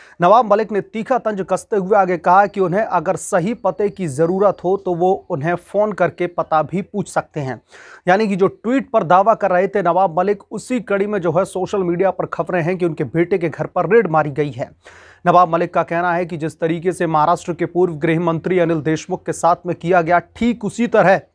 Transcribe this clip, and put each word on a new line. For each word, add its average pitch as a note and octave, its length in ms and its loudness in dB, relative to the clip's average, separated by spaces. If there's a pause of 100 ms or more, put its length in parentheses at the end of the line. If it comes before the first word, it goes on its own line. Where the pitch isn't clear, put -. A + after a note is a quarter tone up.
(200)
नवाब G#3 320 6
मलिक G#3 200 2
ने G3 120 -2
तीखा A3+ 340 -4
तंज G#3+ 320 -4
कसते F#3 280 -2
हुए G3 200 2
आगे F#3 200 2
कहा F#3 300 4
कि G3+ 120 -6
उन्हें F#3 220 0
अगर F3+ 340 -2
सही F#3 400 -2
पते G3+ 340 -2
की F#3 200 -6
ज़रूरत F3 540 0
हो F#3 140 0
तो F#3+ 180 -4
वो F3+ 160 2 (180)
उन्हें E3+ 260 -4
फ़ोन G#3 380 -2
करके F3 360 -2
पता D#3+ 340 -2
भी E3+ 200 -6
पूछ G3+ 260 -8
सकते - 300 -6
हैं। C3 200 -6 (480)
यानी G3+ 200 2
कि G3 80 -2
जो F#3 120 2
ट्वीट A#3 440 -4
पर A3 120 2
दावा F#3+ 320 4
कर G3+ 160 -2
रहे F#3 160 2
थे G3 140 -2
नवाब F3 380 0
मलिक, G3 320 -2
उसी A#3+ 300 -6
कड़ी G3+ 260 -2
में G#3 140 -4
जो E3 100 -2
है F3+ 140 2
सोशल F#3+ 380 -4
मीडिया F3 280 0
पर F3 160 -6
खबरें F3 340 -4
हैं F3 160 -2
कि F3 80 -2
उनके D#3 200 -4
बेटे E3+ 320 -2
के E3+ 120 -4
घर D3+ 160 -6
पर F3+ 280 -2
रेड A3+ 140 4
मारी D#3 240 0
गई D3 200 -4
है। B2 200 -10 (540)
नवाब F3 240 6
मलिक E3+ 240 -2
का E3+ 100 0
कहना E3+ 300 -2
है F3+ 120 -2
कि E3+ 120 -8
जिस D#3 220 -8
तरीके E3+ 320 -2
से F3 160 -2
महाराष्ट्र E3 460 2
के E3+ 140 -4
पूर्व E3+ 280 0
गृह D#3+ 260 0
मंत्री F3 380 0
अनिल E3 240 0
देशमुख D#3 420 -4
के E3 80 -4
साथ E3+ 320 0
में E3+ 100 -4
किया F3 260 2
गया, E3+ 180 2
ठीक A#3 460 -4
उसी A3+ 220 -2
तरह F#3+ 340 4 (140)